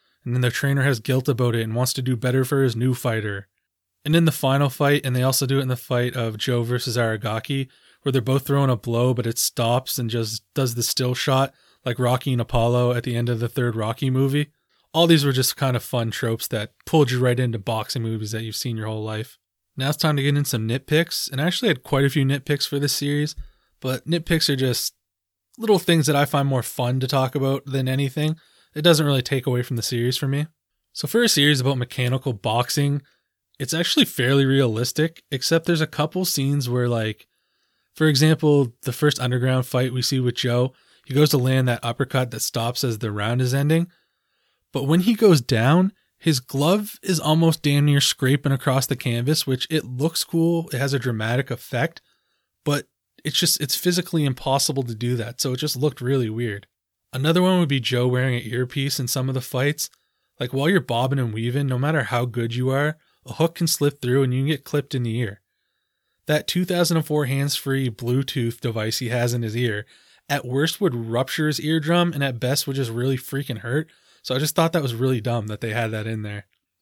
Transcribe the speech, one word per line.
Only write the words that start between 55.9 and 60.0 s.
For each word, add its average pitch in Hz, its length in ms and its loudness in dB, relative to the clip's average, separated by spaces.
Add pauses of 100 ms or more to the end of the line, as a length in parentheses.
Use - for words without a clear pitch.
really 127 300 0
weird. 107 360 -6 (460)
Another 160 300 2
one 185 180 4
would 165 80 2
be 135 120 2
Joe 123 280 2
wearing 127 280 2
an 120 140 -6
earpiece 127 480 -2
in 127 80 -4
some 131 220 -2
of 131 60 -2
the 127 80 -4
fights. 143 480 -2 (500)